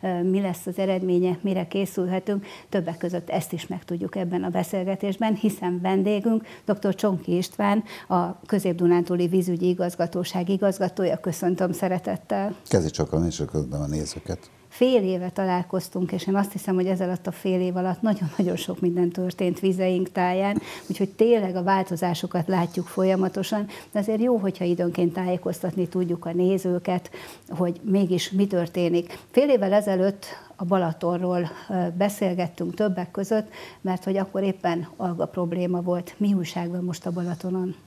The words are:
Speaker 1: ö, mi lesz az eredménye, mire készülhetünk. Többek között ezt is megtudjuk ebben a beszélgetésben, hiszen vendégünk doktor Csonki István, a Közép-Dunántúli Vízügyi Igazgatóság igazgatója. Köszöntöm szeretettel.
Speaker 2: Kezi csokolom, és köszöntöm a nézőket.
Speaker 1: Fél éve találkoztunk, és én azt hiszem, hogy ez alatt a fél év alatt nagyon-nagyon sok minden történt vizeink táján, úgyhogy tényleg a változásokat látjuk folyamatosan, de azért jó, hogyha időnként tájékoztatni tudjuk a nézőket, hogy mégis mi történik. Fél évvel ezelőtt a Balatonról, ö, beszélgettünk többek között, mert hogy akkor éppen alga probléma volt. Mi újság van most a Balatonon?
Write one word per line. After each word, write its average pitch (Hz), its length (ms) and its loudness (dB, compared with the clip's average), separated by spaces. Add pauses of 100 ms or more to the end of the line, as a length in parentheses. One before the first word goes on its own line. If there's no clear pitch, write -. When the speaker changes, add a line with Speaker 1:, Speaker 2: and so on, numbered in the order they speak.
Speaker 1:
ö, 180 200 0
mi 185 180 4
lesz 180 260 -4
az 185 120 -6
eredménye, 185 600 2
mire 185 280 0
készülhetünk. 196 760 -2 (220)
Többek 170 300 -2
között 170 320 -4
ezt - 220 -2
is 170 140 -6
megtudjuk 180 500 -6
ebben 180 260 -2
a 185 60 -2
beszélgetésben, 190 880 -2
hiszen 190 480 0
vendégünk 208 640 2 (180)
doktor 202 300 0
Csonki 180 420 0
István, 202 480 0 (240)
a 175 380 0
Közép-Dunántúli 175 800 2
Vízügyi 180 420 2
Igazgatóság 175 800 -2
igazgatója. 190 720 2
Köszöntöm 180 520 0
szeretettel. 190 840 -2 (140)
Speaker 2:
Kezi 80 220 4
csokolom, 80 360 0
és 76 200 -2
köszöntöm 71 340 -2
a 73 60 -2
nézőket. - 640 -6 (260)
Speaker 1:
Fél 247 260 4
éve 180 280 -2
találkoztunk, 180 800 -2
és 185 140 -4
én 190 80 0
azt 196 180 2
hiszem, 190 220 -2
hogy 180 120 2
ez 185 140 0
alatt 180 260 -2
a 170 60 -4
fél 185 280 0
év 180 160 0
alatt 185 260 -2
nagyon-nagyon 185 540 0
sok - 240 -6
minden 175 300 2
történt 180 500 -2
vizeink 185 520 0
táján, 190 480 0 (260)
úgyhogy 196 220 -2
tényleg 214 480 4
a 180 60 -2
változásokat 180 880 0
látjuk 180 380 0
folyamatosan, 190 800 0 (260)
de 214 60 0
azért 208 220 0
jó, 240 160 4
hogyha 190 280 0
időnként 175 480 2
tájékoztatni 180 760 -2
tudjuk 175 360 -2
a 170 80 -4
nézőket, 180 760 0 (380)
hogy 175 340 -2
mégis 185 480 2
mi 196 160 4
történik. 170 720 0 (120)
Fél 285 180 6
évvel 202 240 4
ezelőtt 196 540 2 (300)
a 190 80 -6
Balatonról, 175 880 0 (180)
ö, 185 180 0 (120)
beszélgettünk 180 760 0
többek 190 360 0
között, 214 380 0 (320)
mert 185 240 -2
hogy 190 120 0
akkor 190 260 -2
éppen 180 540 -2
alga 175 300 -2
probléma 180 540 -2
volt. 175 360 -2
Mi 202 180 2
újság 175 360 -2
van 180 140 -4
most 175 220 -6
a 180 40 -2
Balatonon? 180 640 -2 (120)